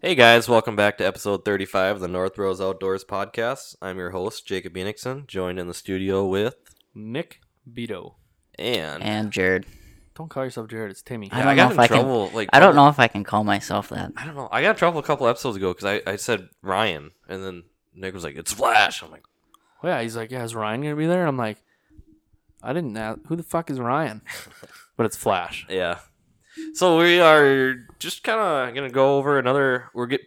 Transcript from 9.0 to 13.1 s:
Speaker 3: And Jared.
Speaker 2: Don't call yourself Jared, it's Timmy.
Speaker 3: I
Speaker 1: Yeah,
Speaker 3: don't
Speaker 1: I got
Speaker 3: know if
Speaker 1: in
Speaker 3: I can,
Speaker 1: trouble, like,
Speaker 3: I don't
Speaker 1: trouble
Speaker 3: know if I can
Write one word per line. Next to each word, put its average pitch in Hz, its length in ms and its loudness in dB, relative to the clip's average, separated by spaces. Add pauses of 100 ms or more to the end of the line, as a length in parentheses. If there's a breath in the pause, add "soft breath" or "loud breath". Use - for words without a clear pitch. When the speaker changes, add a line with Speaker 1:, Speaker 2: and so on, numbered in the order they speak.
Speaker 3:
And 107 280 -4
Jared. 92 360 0 (480 soft breath)
Speaker 2:
Don't 160 120 -16
call 135 180 -8
yourself 120 220 -12
Jared, 110 220 -10
it's - 140 -18
Timmy. 107 280 -12
Speaker 3:
I 120 60 -6
Speaker 1:
Yeah, 127 60 -2
Speaker 3:
don't 135 80 4
Speaker 1:
I 139 40 4
got 170 100 8
Speaker 3:
know - 40 4
if 117 40 -2
Speaker 1:
in - 80 0
Speaker 3:
I 117 80 8
can, 113 80 4
Speaker 1:
trouble, 123 360 0
like, 107 180 -2
Speaker 3:
I 135 80 6
don't 190 140 10
Speaker 1:
trouble 143 120 10
Speaker 3:
know 139 40 10
if 143 100 -2
I 120 80 6
can 101 160 -4